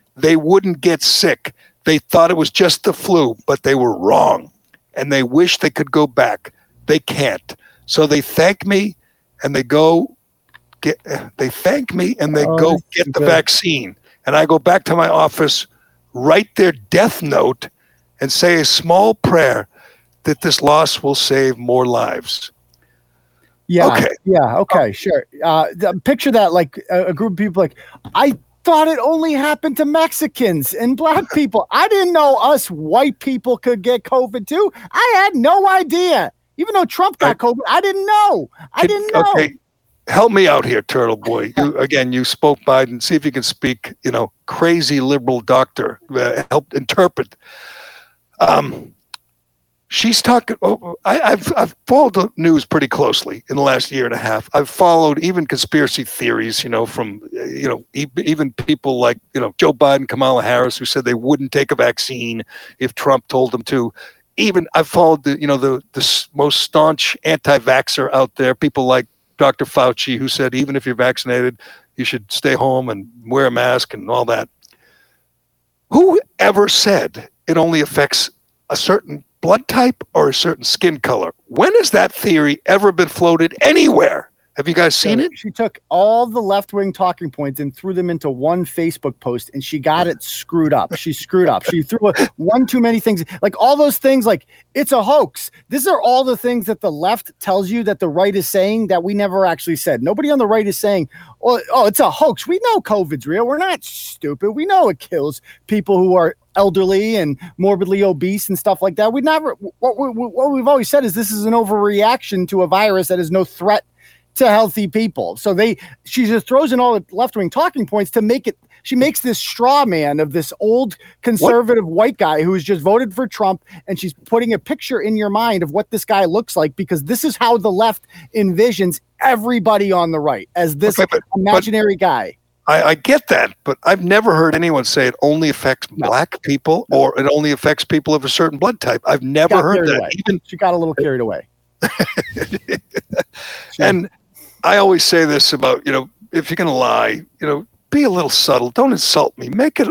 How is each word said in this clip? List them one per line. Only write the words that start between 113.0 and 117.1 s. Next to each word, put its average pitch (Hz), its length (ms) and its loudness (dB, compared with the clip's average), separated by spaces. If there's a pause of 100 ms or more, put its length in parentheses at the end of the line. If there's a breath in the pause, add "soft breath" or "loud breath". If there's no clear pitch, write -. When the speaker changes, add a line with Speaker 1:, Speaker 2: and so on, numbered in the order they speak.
Speaker 2:
that 180 100 0
is 165 120 -4
no 185 120 0
threat 202 400 -2 (520 soft breath)
to - 140 4
healthy 214 360 2
people. 143 520 -4
So 202 160 -2
they, 208 240 0 (260 loud breath)
she 247 220 -2
just 214 200 0
throws 269 280 2
in 247 80 0
all 240 180 2
the 170 60 -14 (100)